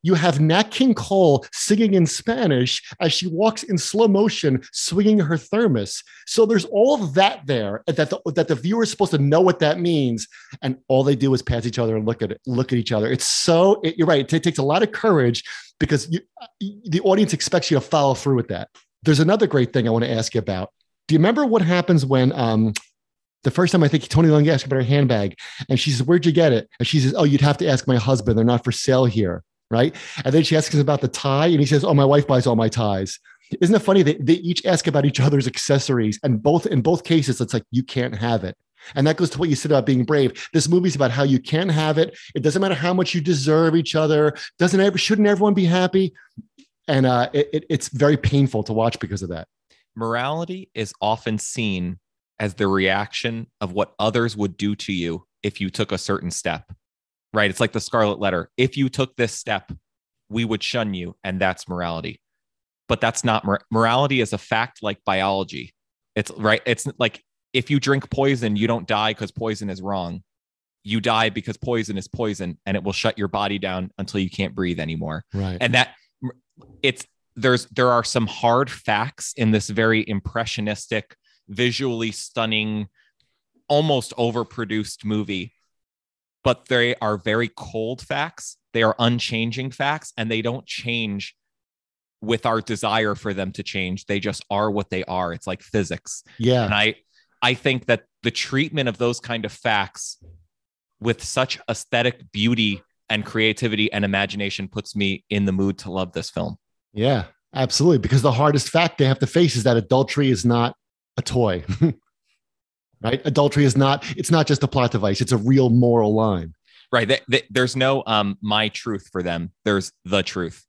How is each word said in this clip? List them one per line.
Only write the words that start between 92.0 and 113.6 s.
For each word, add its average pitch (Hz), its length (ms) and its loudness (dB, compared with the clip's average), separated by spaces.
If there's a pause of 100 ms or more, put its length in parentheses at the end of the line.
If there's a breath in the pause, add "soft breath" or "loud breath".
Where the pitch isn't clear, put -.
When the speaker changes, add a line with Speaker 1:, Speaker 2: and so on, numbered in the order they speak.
Speaker 2:
with 110 240 -4
our 113 160 0
desire 107 540 -2
for 104 180 -8
them 92 180 -6
to 95 120 -12
change. 92 420 -6
They 101 140 -4
just 98 300 -6
are 104 220 0
what 101 180 -4
they 92 140 -4
are. 90 300 -6
It's 82 120 -14
like 92 160 -8
physics. - 640 -6 (160 soft breath)
Speaker 1:
Yeah. 120 260 2
Speaker 2:
And 101 80 0
I, 107 220 2 (460)
I 123 120 2
think 127 340 -2
that 117 160 2 (200)
the 120 80 0
treatment 139 580 -2
of 104 80 -8
those 120 220 -2
kind 117 260 -8
of 104 60 -10
facts - 640 -4 (840)
with 113 200 -2
such - 380 -4 (100)
aesthetic 117 640 -4
beauty 107 500 0 (280)
and 107 160 -2
creativity 110 640 -2
and 101 140 -2
imagination 98 640 -4
puts - 260 -12
me 98 340 -4
in 101 140 0
the 98 80 0
mood 98 280 -2
to 95 120 -14
love 90 220 -6
this - 160 -8
film. - 260 -8 (380)
Speaker 1:
Yeah, 110 320 -2 (280)
absolutely. 139 440 2
Because 127 240 2
the 139 100 4
hardest 143 380 0
fact 165 280 0
they 143 80 4
have 131 140 2
to 139 80 0
face 165 300 2
is 113 60 -2
that 120 120 4
adultery 131 540 0
is 110 160 0
not 120 300 2 (420)
a - 40 -4
toy, 101 440 -2 (160)
<laughs> - 1200 -8
right? 120 240 -2
Adultery 143 400 2